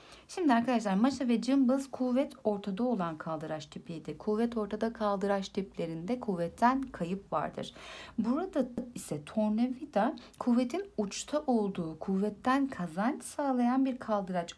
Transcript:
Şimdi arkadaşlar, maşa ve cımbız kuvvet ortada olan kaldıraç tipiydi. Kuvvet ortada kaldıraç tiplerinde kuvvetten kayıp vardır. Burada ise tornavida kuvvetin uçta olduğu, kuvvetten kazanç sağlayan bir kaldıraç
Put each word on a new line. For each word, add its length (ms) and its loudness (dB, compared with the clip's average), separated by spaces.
Şimdi 240 4
arkadaşlar, 420 4
maşa 340 2
ve 140 4
cımbız 480 4
kuvvet 420 0
ortada 380 -2
olan 360 0
kaldıraç 480 -6
tipiydi. 520 -10
Kuvvet 380 0
ortada 360 -2
kaldıraç 560 0
tiplerinde 720 -4
kuvvetten 640 2
kayıp 500 -6
vardır. 420 -2
Burada 500 0
ise 300 -6
tornavida 920 0
kuvvetin 460 2
uçta 500 -2
olduğu, 520 0
kuvvetten 680 2
kazanç 560 -2
sağlayan 600 2
bir 140 -2
kaldıraç 600 -2